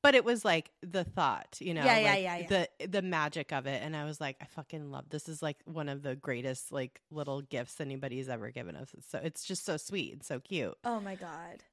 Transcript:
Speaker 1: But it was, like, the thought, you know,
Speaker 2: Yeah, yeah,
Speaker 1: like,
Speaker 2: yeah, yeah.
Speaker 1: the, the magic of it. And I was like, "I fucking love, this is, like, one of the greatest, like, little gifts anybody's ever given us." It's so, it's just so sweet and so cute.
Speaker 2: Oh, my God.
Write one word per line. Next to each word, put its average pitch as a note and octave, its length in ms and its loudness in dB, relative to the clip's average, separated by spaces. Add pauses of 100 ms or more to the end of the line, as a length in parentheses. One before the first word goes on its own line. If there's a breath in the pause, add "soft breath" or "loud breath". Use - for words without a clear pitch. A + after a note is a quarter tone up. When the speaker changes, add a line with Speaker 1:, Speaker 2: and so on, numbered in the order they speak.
Speaker 1:
But C#4 120 10
it B3 100 10
was, A#3 200 4
like, E3 260 4 (120)
the F3+ 200 -2
thought, C#3 580 0
you F3+ 140 -2
know, D3+ 100 2
Speaker 2:
Yeah, A#3 140 8
yeah, G#3+ 140 6
Speaker 1:
like, G3 100 4
Speaker 2:
yeah, F3+ 140 -2
yeah. F3 100 -6 (320)
Speaker 1:
the, - 80 -6
the F#3+ 160 2
magic D#3+ 500 0
of C3+ 140 0
it. C#3 160 -2
And D#3 140 -4
I D3 80 -4
was D3+ 160 -6
like, C#3 200 -2
"I - 40 -12
fucking D3 480 -10
love, C3+ 160 -10
this D3+ 200 -6
is, D#3 140 -8
like, D3+ 220 -2
one D#3 240 -4
of C#3 140 -6
the C#3 120 -2
greatest, B2+ 560 -4
like, C3 300 -6 (100)
little C#3+ 300 -4
gifts C3 400 -6
anybody's C3+ 480 -4
ever A2+ 220 -4
given B2+ 260 -8
us." - 180 -12
It's - 160 -20
so, - 100 -6
it's D#3 240 -6
just F#3 200 -6
so E3 120 -2
sweet D#3+ 360 -4
and D3 100 -14
so - 160 -6
cute. C#3+ 460 -4
Speaker 2:
Oh, A#3 160 -2
my G3 160 -8
God. E3+ 560 -14